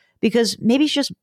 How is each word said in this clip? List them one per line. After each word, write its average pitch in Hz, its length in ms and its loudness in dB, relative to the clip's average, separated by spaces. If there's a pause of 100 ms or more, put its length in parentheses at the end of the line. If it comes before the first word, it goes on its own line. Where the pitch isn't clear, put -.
(200)
Because 226 400 0
maybe 247 240 2
you 294 40 0
should 285 120 -2
just - 120 -6 (100)